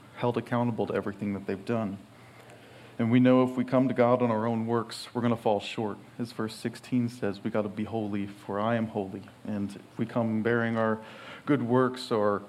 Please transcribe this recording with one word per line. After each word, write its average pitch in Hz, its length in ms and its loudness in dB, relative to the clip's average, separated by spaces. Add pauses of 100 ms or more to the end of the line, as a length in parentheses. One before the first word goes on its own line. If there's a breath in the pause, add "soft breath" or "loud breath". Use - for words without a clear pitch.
(160)
held 120 200 0
accountable 117 520 0
to - 60 -2
everything 101 380 -4
that 98 140 -8
they've 98 180 -4
done. 110 320 -2 (1000 loud breath)
And 113 120 2
we 127 80 8
know 127 240 8
if 127 140 0
we 123 80 0
come 131 240 4
to 117 60 0
God 123 260 6
on 120 100 2
our 110 160 0
own 113 200 0
works, 117 480 -2
we're 120 80 0
gonna 117 120 4
fall 110 240 2
short. 104 380 -4 (220)
As 117 140 -6
verse 110 220 -4
sixteen 120 540 -2
says, 101 340 -6
"We 113 60 -4
gotta 104 220 -2
be 107 140 -4
holy, 104 420 -4
for 101 340 -6
I 113 160 2
am 110 120 0
holy." 101 340 -6 (240)
And 101 280 -4
if - 240 -20
we 117 60 -2
come 113 380 -2
bearing 117 340 0
our 110 220 2 (480 loud breath)
good 143 160 2
works 123 500 2
or 104 360 2